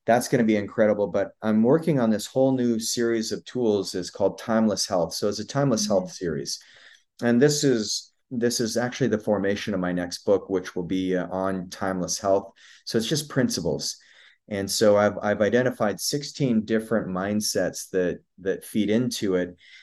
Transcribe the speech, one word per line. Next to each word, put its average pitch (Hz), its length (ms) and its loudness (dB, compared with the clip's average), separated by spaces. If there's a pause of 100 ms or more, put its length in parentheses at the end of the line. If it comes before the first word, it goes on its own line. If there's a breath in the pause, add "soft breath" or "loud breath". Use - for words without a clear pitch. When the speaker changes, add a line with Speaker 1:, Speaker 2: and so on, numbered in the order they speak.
Speaker 1:
that's 120 220 4
gonna 123 160 2
be 110 120 4
incredible. 101 520 2
But 98 240 -2 (100)
I'm 110 200 2
working 151 380 4
on 113 80 2
this 107 160 0
whole 131 280 2
new 120 260 0
series 113 540 -2
of 95 120 -8
tools. 107 500 -2
It's 87 140 -4
called 98 300 -2
Timeless 110 480 0
Health. 87 260 0
So - 160 -2
it's 101 120 -4
a 104 60 -8
Timeless 135 360 0
Speaker 2:
Mm-hmm. 104 100 0
Speaker 1:
Health 92 200 0
series. 76 460 -6 (640 loud breath)
And 120 160 4
this 147 260 4
is, 117 480 0 (180)
this 120 280 0
is 113 200 -2
actually 123 300 0
the 107 100 2
formation 101 560 0
of 92 60 -2
my 90 120 0
next 87 320 -6
book, 98 240 2
which 95 260 -2
will 90 100 -4
be, 92 340 -2
uh, 92 100 -4
on 95 400 -4
timeless 92 500 -4
health. 98 320 0 (360 loud breath)
So - 100 -4
it's 110 100 2
just 147 220 -2
principles. 85 720 -2 (500 soft breath)
And 98 220 -4
so 104 260 6
I've, 101 240 4
I've 104 220 0
identified 113 580 0
sixteen 131 640 -2
different 110 440 -2
mindsets 98 840 -2
that, 90 300 0 (180)
that 90 260 -4
feed 104 240 -2
into 113 460 0
it, 87 200 -2 (280 loud breath)